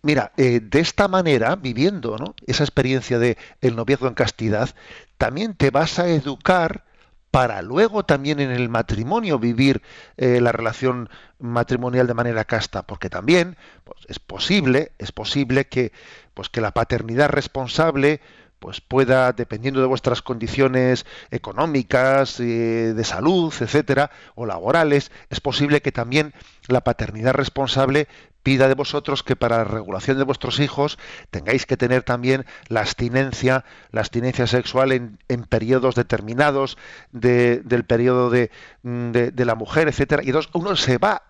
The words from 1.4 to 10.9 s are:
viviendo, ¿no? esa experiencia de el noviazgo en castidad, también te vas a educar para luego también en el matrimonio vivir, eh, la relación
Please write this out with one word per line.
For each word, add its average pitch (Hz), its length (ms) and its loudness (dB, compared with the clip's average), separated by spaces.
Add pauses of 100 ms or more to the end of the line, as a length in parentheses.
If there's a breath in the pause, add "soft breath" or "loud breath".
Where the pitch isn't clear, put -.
viviendo, 131 640 -2
¿no? 156 180 -10 (100)
esa 143 200 0
experiencia 127 540 0
de 117 180 2 (240 loud breath)
el 123 160 2
noviazgo 127 320 0
en 117 60 -8
castidad, 110 540 0 (480 loud breath)
también 170 380 -4
te 139 140 2
vas 147 280 0
a 175 120 0
educar 165 720 0 (480 soft breath)
para 117 300 2
luego 196 420 0
también 143 380 0
en 131 100 0
el 123 160 0
matrimonio 120 720 -2
vivir, 120 420 2 (360 loud breath)
eh, 123 240 2
la 120 100 4
relación 117 580 -2 (300 loud breath)